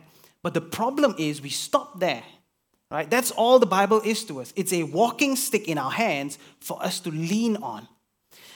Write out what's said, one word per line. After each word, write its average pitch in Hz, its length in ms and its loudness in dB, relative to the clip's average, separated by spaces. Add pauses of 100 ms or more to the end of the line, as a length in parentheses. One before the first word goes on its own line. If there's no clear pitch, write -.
(420)
But 175 120 -4
the 202 60 0
problem 262 560 0
is 147 240 -4
we 139 100 -12
stop - 500 -2
there, 143 240 -2 (680)
right? 147 180 -4
That's 247 220 2
all 240 280 6
the 233 80 6
Bible 196 380 4
is 214 200 -2
to 139 160 -10
us. - 160 -14
It's 190 160 -2
a 175 100 0
walking 233 540 2
stick 214 320 -2
in 156 100 -2
our 135 140 -2
hands 147 460 -2 (220)
for - 220 -8
us - 180 -4
to 175 100 -8
lean 202 480 -2
on. 113 300 -12 (680)